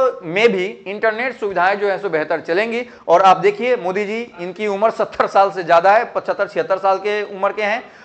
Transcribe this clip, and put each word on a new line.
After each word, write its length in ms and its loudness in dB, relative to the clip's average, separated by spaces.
में 300 2
भी 140 -2
इंटरनेट 760 -4
सुविधाएं 380 0
जो 100 -2
है 100 -2
सो 100 -6
बेहतर 320 -2
चलेंगी। 460 -4
और 140 6
आप 140 8
देखिए 400 0
मोदी 280 -4
जी, 360 -8
इनकी 260 -8
उम्र 240 0
सत्तर 360 -4
साल 240 4
से 120 -8
ज्यादा 300 4
है, 120 4
पचहत्तर, 440 -4
छिहत्तर 300 -2
साल 200 0
के 380 -4
उम्र 160 -2
के 100 -6
हैं 300 -4